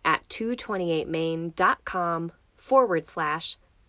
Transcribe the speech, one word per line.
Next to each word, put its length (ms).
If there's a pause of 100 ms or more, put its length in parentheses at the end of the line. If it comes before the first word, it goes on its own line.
at 240
two 260
twenty-eight 540
main 480
dot 300
com 460 (260)
forward 500
slash 480 (320)